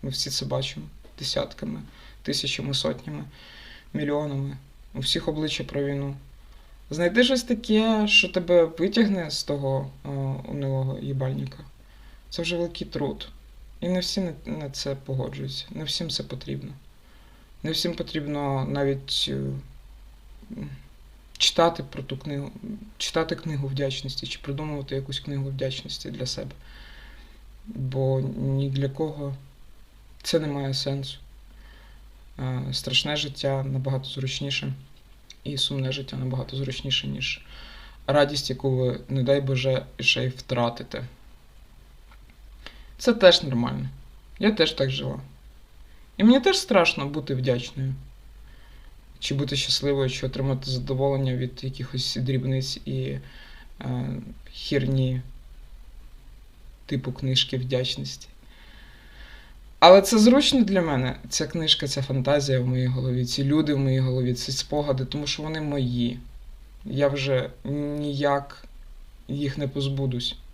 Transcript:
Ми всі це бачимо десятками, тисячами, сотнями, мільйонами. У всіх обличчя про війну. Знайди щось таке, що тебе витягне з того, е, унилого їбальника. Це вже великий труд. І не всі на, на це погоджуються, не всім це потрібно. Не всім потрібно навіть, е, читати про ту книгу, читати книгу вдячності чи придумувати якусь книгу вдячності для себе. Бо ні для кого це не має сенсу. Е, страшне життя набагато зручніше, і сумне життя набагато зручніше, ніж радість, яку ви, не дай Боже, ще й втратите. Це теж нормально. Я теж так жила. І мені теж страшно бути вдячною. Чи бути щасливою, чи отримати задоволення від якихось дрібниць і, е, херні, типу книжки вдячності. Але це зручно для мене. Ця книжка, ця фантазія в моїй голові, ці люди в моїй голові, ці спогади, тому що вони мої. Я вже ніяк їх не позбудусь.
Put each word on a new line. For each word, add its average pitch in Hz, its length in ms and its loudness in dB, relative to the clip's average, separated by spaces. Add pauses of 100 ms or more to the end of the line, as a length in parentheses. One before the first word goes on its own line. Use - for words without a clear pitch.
Ми 139 80 -4
всі 135 200 -4
це 131 160 -2
бачимо 135 400 -2 (320)
десятками, - 600 -4 (420)
тисячами, 139 520 -2
сотнями, 147 500 -4 (680)
мільйонами. 143 640 -2 (380)
У - 60 -6
всіх 160 280 0
обличчя 151 360 -2
про 143 200 -2
війну. 139 320 -2 (760)
Знайди 175 340 6
щось 254 180 4
таке, 220 680 4
що 196 200 8
тебе 175 360 6
витягне 180 680 2
з - 120 -4
того, 139 480 0 (140)
е, 143 40 -8 (400)
унилого 135 500 0
їбальника. 135 600 -2 (720)
Це - 120 -4
вже 170 140 0
великий 170 300 -2
труд. - 420 -4 (520)
І 175 80 -2
не 180 120 2
всі 185 200 -2
на, 175 120 -2 (140)
на 151 240 -6
це 139 240 -4
погоджуються, 135 760 -6
не 156 140 -8
всім 156 260 -4
це - 120 -4
потрібно. 139 500 -8 (920)
Не 156 80 -4
всім 170 240 0
потрібно 143 760 -2
навіть, 139 580 0
е, 67 120 -2 (2000)
читати 170 520 4
про 139 120 -8
ту 135 160 -8
книгу, 143 320 -6 (480)
читати 165 380 0
книгу 139 320 -4
вдячності 135 580 -4
чи - 120 -8
придумувати 143 560 -6
якусь 135 260 -4
книгу 139 280 -4
вдячності 135 640 -6
для - 160 -6
себе. - 260 -6 (1120)
Бо 131 540 0 (160)
ні 139 340 0
для 135 180 0
кого 143 460 -4 (920)
це 165 140 4
не 156 60 -4
має 139 280 -2
сенсу. 139 440 -4 (1200)
Е, 127 240 -4 (100)
страшне 147 440 0
життя 139 460 -2
набагато 131 460 -2
зручніше, 135 640 -4 (720)
і 139 140 -4
сумне 135 340 0
життя 135 240 -6
набагато 131 400 -2
зручніше, 135 520 -2
ніж - 340 -4 (640)
радість, 143 440 4
яку 131 260 0
ви, 127 320 2
не 135 140 2
дай 139 180 6
Боже, 131 460 2 (140)
ще 127 240 4
й 127 40 2
втратите. 120 760 -2 (1900)
Це - 140 4
теж 185 300 10
нормально. 131 460 0 (500)
Я 208 140 6
теж 160 200 4
так 135 180 0
жила. 139 300 -4 (960)
І 190 80 4
мені 247 160 10
теж 381 180 4
страшно 165 480 4
бути 143 280 -2
вдячною. 131 600 0 (1200)
Чи - 160 -2
бути 139 220 0
щасливою, 139 540 2
чи - 160 -4
отримати 135 440 -2
задоволення 131 640 2
від 127 300 -4
якихось 131 520 -4
дрібниць 131 680 0
і, 135 340 -4 (600)
е, 123 260 -2 (460)
херні, 131 680 0 (1700)
типу 135 260 -2
книжки 131 460 0
вдячності. 131 720 -2 (1500)
Але 185 240 12
це 220 160 6
зручно 247 460 8
для 190 180 4
мене. 131 340 2 (120)
Ця - 180 -2
книжка, 156 420 0
ця 135 140 -2
фантазія 135 580 2
в 123 60 0
моїй 127 200 2
голові, 127 380 2
ці 135 200 0
люди 147 300 4
в 135 40 2
моїй 131 220 4
голові, 127 340 2
ці - 180 -6
спогади, 139 520 0
тому 147 220 -4
що 147 160 -4
вони 156 180 -2
мої. 123 580 0 (680)
Я 139 240 2
вже 135 420 0 (140)
ніяк 143 1000 -2 (640)
їх 143 300 -2
не 143 100 0
позбудусь. 135 680 -2 (180)